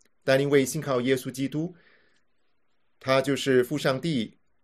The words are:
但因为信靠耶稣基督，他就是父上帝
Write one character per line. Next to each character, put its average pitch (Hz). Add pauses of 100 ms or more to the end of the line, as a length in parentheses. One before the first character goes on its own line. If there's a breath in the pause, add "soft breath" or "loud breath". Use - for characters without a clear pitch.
(220)
但 135
因 143
为 143
信 131
靠 135
耶 131
稣 131
基 131
督， 160 (1200 soft breath)
他 131
就 135
是 127
父 143
上 135
帝 131 (280)